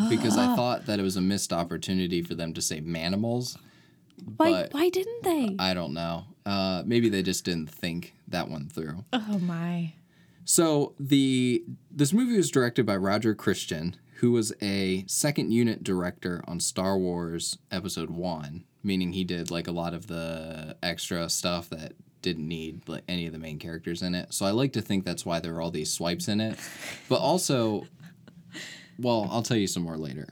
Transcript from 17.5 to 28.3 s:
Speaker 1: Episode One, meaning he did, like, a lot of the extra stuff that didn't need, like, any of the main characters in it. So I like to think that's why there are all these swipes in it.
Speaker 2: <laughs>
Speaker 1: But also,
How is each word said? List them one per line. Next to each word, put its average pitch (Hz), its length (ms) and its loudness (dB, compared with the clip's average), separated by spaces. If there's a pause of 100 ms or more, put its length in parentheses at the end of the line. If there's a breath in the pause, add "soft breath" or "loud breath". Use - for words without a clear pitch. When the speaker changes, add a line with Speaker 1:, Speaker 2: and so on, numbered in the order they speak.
Speaker 1:
Episode 87 400 -4
One, 82 540 -6 (180)
meaning 92 300 0
he 92 120 0
did, 87 260 -2
like, 82 180 -4
a 87 40 -4
lot 85 200 -2
of 82 140 -10
the 80 760 -8
extra 85 460 -4
stuff 87 420 -2
that 80 220 -10 (300)
didn't 80 260 -2
need, 80 400 -8
like, 80 200 -8
any 87 180 -4
of 80 60 -6
the 80 60 -10
main 78 200 -10
characters 85 440 -6
in 90 120 -2
it. - 180 -6
So 101 140 0
I 98 60 4
like 131 220 2
to 110 60 0
think 95 240 0
that's 85 220 -4
why 85 140 0
there 82 160 -6
are 82 40 -4
all 82 120 -2
these 76 200 -2
swipes - 360 -2
in 110 120 0
it. 113 180 -2 (260 loud breath)
Speaker 2:
<laughs> - 240 -12
Speaker 1:
But 131 120 6
also, 123 680 2 (1120 loud breath)